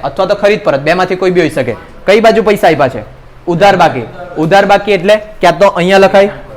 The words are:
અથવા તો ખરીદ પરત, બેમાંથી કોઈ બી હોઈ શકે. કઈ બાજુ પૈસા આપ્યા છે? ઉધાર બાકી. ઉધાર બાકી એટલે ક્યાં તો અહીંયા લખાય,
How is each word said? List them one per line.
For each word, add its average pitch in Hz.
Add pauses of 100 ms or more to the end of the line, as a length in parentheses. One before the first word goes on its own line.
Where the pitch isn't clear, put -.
અથવા 143
તો 196
ખરીદ 208
પરત, 147
બેમાંથી 180
કોઈ 185
બી 175
હોઈ 156
શકે. 117 (300)
કઈ 214
બાજુ 208
પૈસા 202
આપ્યા 147
છે? 117 (440)
ઉધાર 180
બાકી. 143 (320)
ઉધાર 180
બાકી 202
એટલે 196 (260)
ક્યાં 170
તો 196
અહીંયા 185
લખાય, 196 (280)